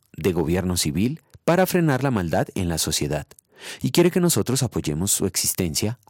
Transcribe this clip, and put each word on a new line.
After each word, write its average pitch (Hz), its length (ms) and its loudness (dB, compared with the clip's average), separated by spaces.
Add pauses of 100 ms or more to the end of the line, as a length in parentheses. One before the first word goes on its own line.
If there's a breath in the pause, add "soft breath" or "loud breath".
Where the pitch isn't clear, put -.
(140)
de 95 180 0
gobierno 87 440 0
civil 92 460 -2 (240)
para 175 180 4
frenar 156 380 2
la 139 80 2
maldad 92 460 0
en 90 120 -2
la 82 80 -2
sociedad, 76 500 -2 (540 loud breath)
y 131 100 -2
quiere 170 200 4
que 185 100 0
nosotros 131 420 2
apoyemos 82 500 -2
su - 120 0
existencia 95 720 -2 (120)